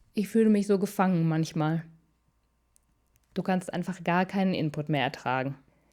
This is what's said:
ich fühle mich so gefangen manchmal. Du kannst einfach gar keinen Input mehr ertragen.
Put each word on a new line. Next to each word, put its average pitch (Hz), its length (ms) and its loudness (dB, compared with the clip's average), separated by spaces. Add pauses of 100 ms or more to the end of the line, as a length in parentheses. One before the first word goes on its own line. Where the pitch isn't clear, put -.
(140)
ich 196 140 -4
fühle 226 220 4
mich 202 180 4
so 196 120 2
gefangen 185 480 2
manchmal. 160 560 0 (1500)
Du 180 100 -4
kannst 185 300 -2
einfach 175 300 -6
gar 180 220 2
keinen 190 280 0
Input 151 360 -4
mehr 143 140 2
ertragen. 131 520 -2 (380)